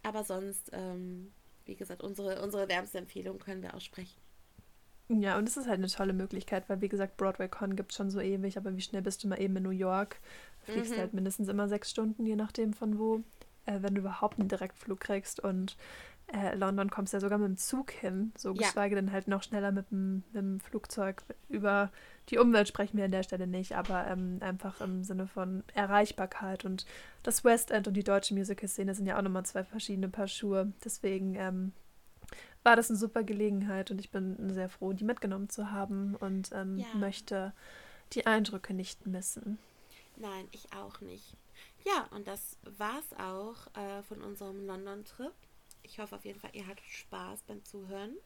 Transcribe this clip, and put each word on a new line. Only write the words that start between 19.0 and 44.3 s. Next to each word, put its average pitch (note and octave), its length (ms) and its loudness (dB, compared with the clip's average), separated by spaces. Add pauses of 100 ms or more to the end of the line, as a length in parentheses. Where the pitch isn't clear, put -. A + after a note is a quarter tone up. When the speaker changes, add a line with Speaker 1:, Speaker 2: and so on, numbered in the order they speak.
Speaker 2:
halt G3 180 0
noch G3 140 2
schneller G3+ 300 0
mit G3 180 -2
dem, F#3+ 420 0
mit G#3 100 -2
dem F#3+ 180 0
Flugzeug. - 640 -4 (260)
Über G3+ 420 4 (380)
die - 80 2
Umwelt A#3 320 10
sprechen G#3+ 300 0
wir G3 80 4
an F#3+ 60 2
der F#3+ 100 4
Stelle F#3 240 -2
nicht, F#3 300 -2
aber, F3+ 320 0
ähm, F#3 320 0
einfach F#3+ 420 -4
im F#3 220 -2
Sinne F#3+ 220 -2
von F#3+ 460 -4
Erreichbarkeit. G3+ 960 2
Und F#3+ 180 -2 (380)
das - 220 2
West A#3 260 10
End G#3+ 180 4
und G3 60 2
die G3+ 100 2
deutsche G3 300 4
Musical-Szene G3 600 0
sind G3 120 0
ja F#3 100 2
auch G3+ 60 4
nochmal F#3 240 0
zwei F#3+ 180 -2
verschiedene F#3+ 460 -2
Paar G3 180 -2
Schuhe. G3 420 2 (140)
Deswegen, F#3+ 520 0
ähm, F#3 360 0 (920)
war A#3 120 12
das A#3 140 4
eine G#3+ 80 2
super A3+ 240 2
Gelegenheit G3+ 680 2
und F#3+ 100 -2
ich - 100 -12
bin F#3+ 420 -2
sehr F#3 160 -2
froh, F#3+ 240 -2
die G3 120 -2
mitgenommen G3+ 440 0
zu G3+ 220 -6
haben G3 460 0
und, F#3+ 360 -2
ähm, F#3+ 240 -4
Speaker 1:
Ja. F#3+ 180 -2
Speaker 2:
möchte G3 600 -2 (580)
die - 140 0
Eindrücke G#3 480 4
nicht - 320 -6
missen. F#3 500 -4 (600)
Speaker 1:
Nein, F#3+ 340 -8
ich - 240 -16
auch G3+ 260 -12
nicht. F#3+ 360 -14 (500)
Ja, F#4+ 240 2
und G3+ 160 -10
das G3 320 -10 (180)
war's A3+ 420 -4
auch, G3 560 -8
äh, G3+ 280 -8
von G#3 180 -12
unserem G3 460 -10